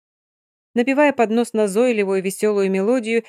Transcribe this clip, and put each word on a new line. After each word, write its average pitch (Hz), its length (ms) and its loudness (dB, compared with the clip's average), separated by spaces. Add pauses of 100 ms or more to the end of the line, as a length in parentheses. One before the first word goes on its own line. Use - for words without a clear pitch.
(720)
Напевая 269 400 2
под 233 160 0
нос 233 240 -2
назойливую 208 680 0
веселую 196 480 -2
мелодию, 220 580 0